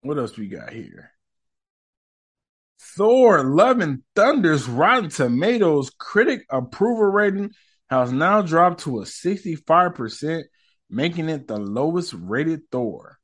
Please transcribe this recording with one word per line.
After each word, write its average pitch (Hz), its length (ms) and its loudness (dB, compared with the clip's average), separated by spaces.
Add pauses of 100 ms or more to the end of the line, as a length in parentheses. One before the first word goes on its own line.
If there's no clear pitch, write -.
What 147 160 -6
else 117 200 -8
we 107 100 -12
got - 240 -16
here? - 400 -20 (1800)
Thor: 214 480 6
Love 202 380 4
and 143 220 -4 (120)
Thunder's 180 520 2
Rotten 175 420 2
Tomatoes 147 880 0
critic 233 520 -2
approval 208 560 -2
rating 202 460 0 (380)
has 127 220 0
now 175 300 2
dropped 170 400 2
to 120 200 -6
a 95 40 -12
sixty-five 175 920 -2
percent, 147 520 -8 (420)
making 160 380 -4
it 151 200 -6
the 107 100 -8
lowest 139 600 -4
rated 143 440 -4 (100)
Thor. 120 520 -8